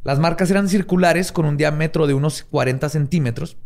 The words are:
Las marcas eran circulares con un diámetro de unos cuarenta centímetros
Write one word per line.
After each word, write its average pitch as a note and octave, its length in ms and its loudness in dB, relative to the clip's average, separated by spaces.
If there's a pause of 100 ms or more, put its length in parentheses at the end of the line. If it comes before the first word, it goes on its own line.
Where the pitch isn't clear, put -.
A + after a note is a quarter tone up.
Las C3+ 160 0
marcas E3+ 320 2
eran G3 180 2
circulares F3+ 640 2
con D#3 140 0
un D3 120 0
diámetro D3+ 480 0
de C#3+ 80 2
unos C#3+ 300 -2
cuarenta C3+ 460 -2
centímetros C#3+ 760 -2